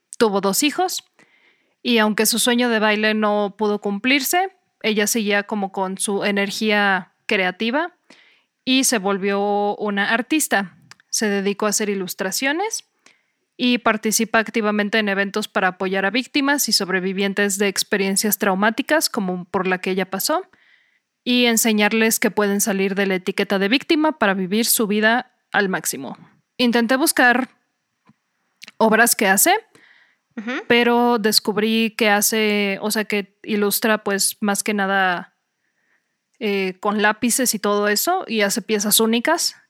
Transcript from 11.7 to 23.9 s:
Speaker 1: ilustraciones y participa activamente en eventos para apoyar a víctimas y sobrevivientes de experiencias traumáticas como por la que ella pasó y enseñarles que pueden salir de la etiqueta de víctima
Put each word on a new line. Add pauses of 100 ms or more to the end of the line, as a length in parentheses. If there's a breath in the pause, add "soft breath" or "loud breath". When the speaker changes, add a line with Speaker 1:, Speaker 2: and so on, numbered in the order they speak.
Speaker 1:
ilustraciones (720 soft breath)
y
participa
activamente
en
eventos
para
apoyar
a
víctimas
y
sobrevivientes
de
experiencias
traumáticas
como
por
la
que
ella
pasó (760 soft breath)
y
enseñarles
que
pueden
salir
de
la
etiqueta
de
víctima